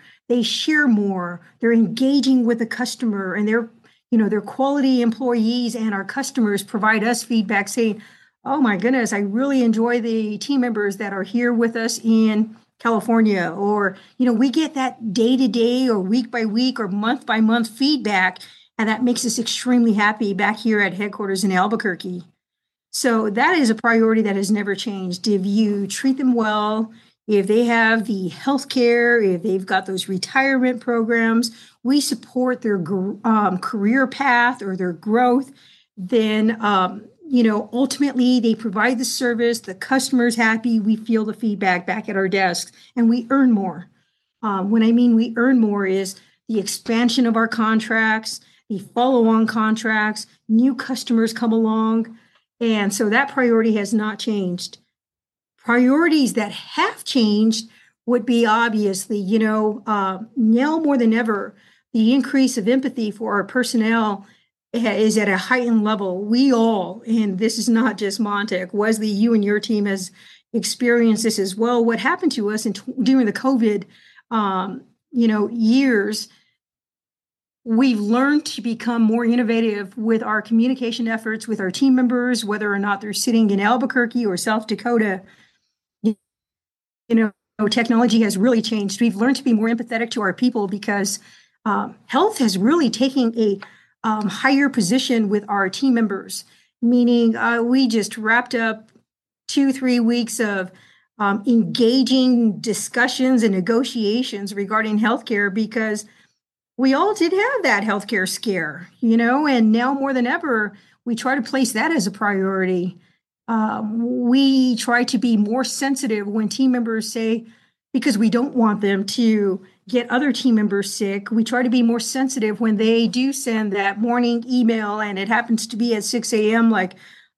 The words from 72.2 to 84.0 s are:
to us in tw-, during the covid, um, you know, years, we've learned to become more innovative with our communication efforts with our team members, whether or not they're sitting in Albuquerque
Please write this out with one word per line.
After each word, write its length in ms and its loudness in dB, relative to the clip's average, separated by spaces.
to 180 -2
us 140 -4
in 80 -2
tw-, 300 -8
during 220 4
the 80 -2
covid, 500 0
um, 520 -4
you 160 2
know, 220 0
years, 800 0
we've 340 2
learned 460 2
to 160 -10
become 400 -2
more 240 2
innovative 720 0
with 260 0
our 180 -2
communication 680 0
efforts 360 -6
with 140 -4
our 120 -4
team 220 2
members, 520 0
whether 260 -4
or 80 -2
not 220 -2
they're 100 -10
sitting 380 2
in 100 2
Albuquerque 640 0